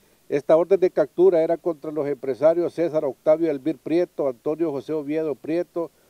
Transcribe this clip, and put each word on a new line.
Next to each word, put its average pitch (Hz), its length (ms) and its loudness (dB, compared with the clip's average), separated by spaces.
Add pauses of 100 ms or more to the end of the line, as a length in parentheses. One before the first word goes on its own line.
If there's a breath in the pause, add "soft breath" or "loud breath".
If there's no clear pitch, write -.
(300 soft breath)
Esta 147 260 2
orden 175 240 2
de 175 120 2
captura 170 520 2
era 170 140 0
contra 156 340 -6
los 151 160 -4
empresarios 147 680 0
César 160 300 -2
Octavio 156 480 0
Elvir 139 260 -4
Prieto, 165 520 -2
Antonio 156 420 -4
José 139 220 -6
Oviedo 151 420 -2
Prieto, 170 560 -6 (180 soft breath)